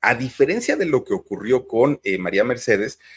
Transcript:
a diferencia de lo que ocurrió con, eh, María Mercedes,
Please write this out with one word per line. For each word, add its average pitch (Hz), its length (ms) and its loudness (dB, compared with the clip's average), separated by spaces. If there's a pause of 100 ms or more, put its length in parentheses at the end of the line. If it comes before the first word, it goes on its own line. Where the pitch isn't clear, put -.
a 113 120 2
diferencia 139 600 0
de 202 100 -2
lo 131 200 0
que 104 80 -2
ocurrió 104 560 -2
con, 135 340 2
eh, 95 140 -2
María 90 260 0
Mercedes, 120 560 0 (180)